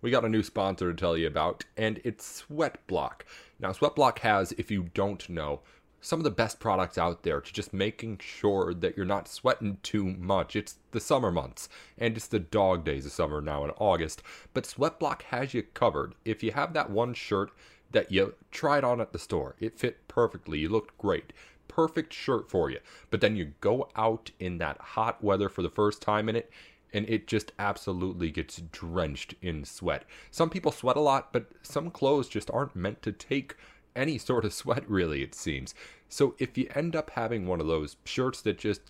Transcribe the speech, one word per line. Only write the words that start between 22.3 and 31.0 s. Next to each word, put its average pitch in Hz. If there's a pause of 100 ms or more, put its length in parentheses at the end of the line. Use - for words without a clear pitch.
for 82
you, 64 (320)
but 107
then 107
you 78
go 123
out 113
in 90
that 78
hot -
weather 98
for -
the 87
first 104
time 107
in 110
it, - (420)
and 104
it 110
just -
absolutely 92
gets 80 (100)
drenched 82
in 80
sweat. - (280)
Some 165
people 170
sweat 127
a 147